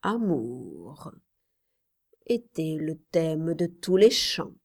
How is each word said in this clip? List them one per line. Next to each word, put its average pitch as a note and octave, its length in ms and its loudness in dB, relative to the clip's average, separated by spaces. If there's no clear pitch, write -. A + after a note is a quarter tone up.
amour, B2 1120 -4
était D#3+ 560 -2
le D#3 160 -4
thème D#3+ 420 0
de E3+ 140 0
tous F3+ 320 0
les F3 100 10
chants. - 460 -2